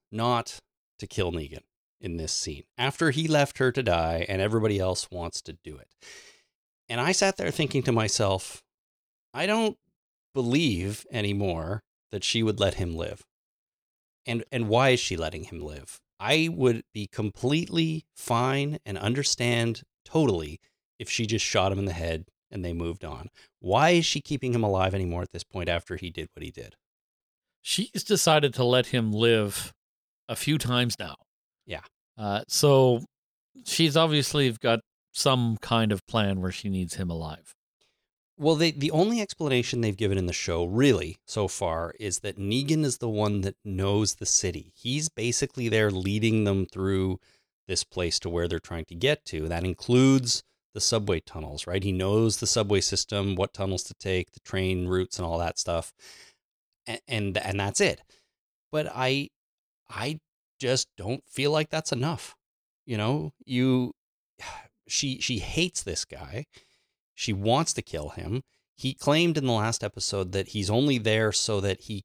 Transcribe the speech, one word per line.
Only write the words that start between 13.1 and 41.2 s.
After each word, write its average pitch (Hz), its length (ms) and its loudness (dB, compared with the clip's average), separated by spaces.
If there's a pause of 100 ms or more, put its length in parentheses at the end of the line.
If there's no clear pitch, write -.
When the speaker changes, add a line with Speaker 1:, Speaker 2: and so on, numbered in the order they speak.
Speaker 1:
And, 117 260 -4
and 120 180 0
why 123 200 6
is 123 100 6
she - 180 -4
letting 78 280 -4
him 82 160 -12
live? 73 380 -14 (200)
I 160 320 2
would 127 320 2 (100)
be 104 140 -6
completely 160 960 -2 (100)
fine 135 720 -2
and 98 120 -6
understand 117 840 0 (220)
totally 87 540 0 (400)
if - 100 -10
she 113 160 -2
just 107 200 0
shot 95 260 2
him 98 80 0
in 98 60 0
the 92 80 -2
head 82 320 -4 (260)
and 92 120 -8
they 87 100 -6
moved 85 320 -6
on. 76 240 -12 (300)
Why 131 320 4
is 170 140 4
she - 160 -2
keeping 131 320 -2
him 117 100 2
alive 95 300 2
anymore 87 280 -2
at 90 100 -8
this 87 120 -12
point 87 260 -6
after 85 260 -2
he 90 140 -8
did 82 260 -10
what 80 80 -12
he 80 80 -10
did? - 240 -16 (840)
Speaker 2:
She's - 420 -4
decided 151 520 4
to 127 80 0
let 123 240 4
him 113 240 0
live 107 600 2 (560)
a 113 60 -6
few 151 220 0
times 123 420 0
now. 90 160 -10 (500)
Speaker 1:
Yeah. - 160 -10 (360)
Speaker 2:
Uh, 107 300 -2
so 131 540 6 (640)
she's 156 320 2
obviously 151 540 4
got 113 280 2 (340)
some 120 440 2
kind 113 340 2
of 98 160 -2
plan 98 340 0
where 90 100 -2
she - 180 -8
needs 92 260 -2
him 92 140 -4
alive. 80 440 -10 (840)
Speaker 1:
Well, 151 160 4
they, 165 160 4
the 143 200 -2
only 208 280 4
explanation 131 640 0
they've 104 160 0
given 98 200 2
in 92 100 0
the 87 60 -2
show, 85 300 -2
really, 95 640 4